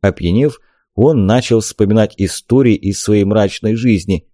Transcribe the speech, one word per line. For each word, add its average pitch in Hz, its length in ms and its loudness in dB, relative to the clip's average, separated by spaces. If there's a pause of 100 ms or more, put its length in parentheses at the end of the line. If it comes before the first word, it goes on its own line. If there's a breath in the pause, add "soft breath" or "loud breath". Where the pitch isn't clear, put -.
Опьянев, 101 580 -2 (340)
он 120 320 2
начал 113 360 0
вспоминать 107 560 0
истории 117 580 0
из - 260 -6
своей 104 220 0
мрачной 107 520 -2
жизни 104 580 -2